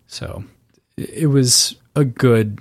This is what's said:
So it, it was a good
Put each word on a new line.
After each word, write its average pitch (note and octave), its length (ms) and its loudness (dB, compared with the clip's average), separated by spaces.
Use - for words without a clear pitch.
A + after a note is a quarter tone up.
So - 380 -12
it, - 140 -10
it - 160 -4
was C3+ 500 2
a D3+ 80 4
good A#2 560 0